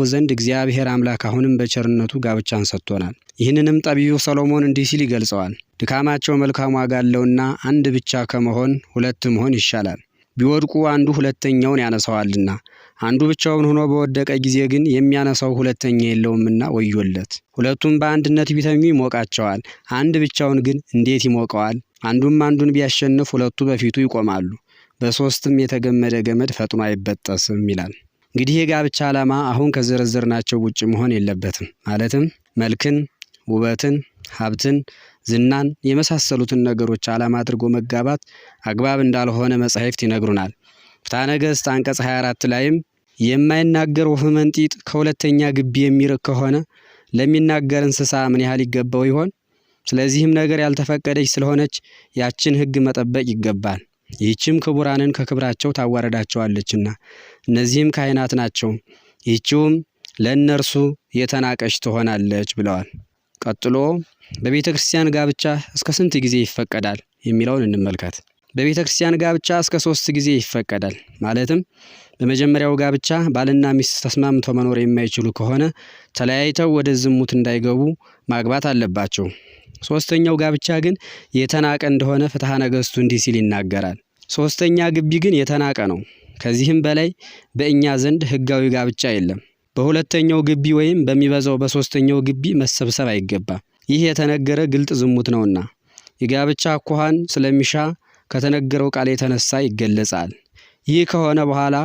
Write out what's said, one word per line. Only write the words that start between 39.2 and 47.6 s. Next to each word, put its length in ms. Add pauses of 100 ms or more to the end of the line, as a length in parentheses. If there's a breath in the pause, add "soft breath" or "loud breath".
መጻሕፍት 440
ይነግሩናል። 500 (480 soft breath)
ፍትሐ 260
ነገሥት 420
አንቀጽ 340
ሃያ 160
አራት 300
ላይም 300 (420)
«የማይናገር 880
ወፍ 240
መንጢጥ 420 (100)
ከሁለተኛ 720
ግቢ 260
የሚርቅ 440
ከሆነ 320 (580 soft breath)
ለሚናገር 720